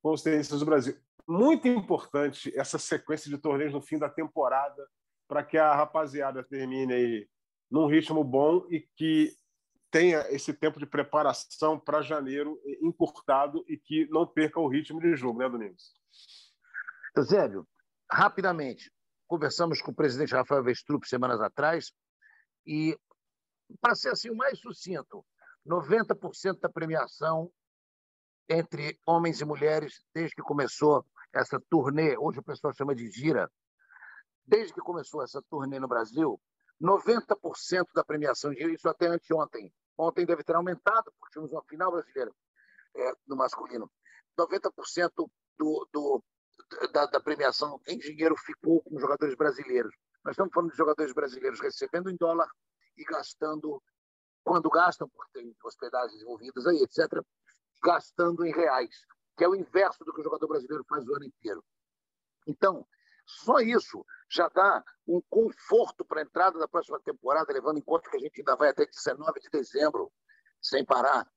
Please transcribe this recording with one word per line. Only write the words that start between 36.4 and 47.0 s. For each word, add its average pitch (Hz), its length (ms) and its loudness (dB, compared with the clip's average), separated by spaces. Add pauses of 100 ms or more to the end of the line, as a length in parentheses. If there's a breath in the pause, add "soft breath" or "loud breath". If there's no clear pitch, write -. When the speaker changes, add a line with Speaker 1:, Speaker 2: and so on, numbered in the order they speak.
Speaker 2:
noventa 196 560 2
por 156 200 -10
cento - 380 -2
da 160 80 2
premiação 147 500 -2
de 160 220 -4
isso 165 140 -2
até 170 180 0
anteontem. 156 640 -2 (240)
Ontem 165 300 0
deve 165 160 0
ter 165 140 0
aumentado, 180 640 0
porque - 140 -20
tivemos 151 180 -10
uma 156 100 -8
final 175 300 -4
brasileira, 135 400 -6 (640 soft breath)
é, 127 160 -2 (160)
no 135 80 -6
masculino. 123 520 -4 (480 soft breath)
Noventa 180 360 -2
por - 160 -14
cento 170 420 -2 (260)
do, - 360 -2
do, 143 320 -2 (680)
da, 147 140 2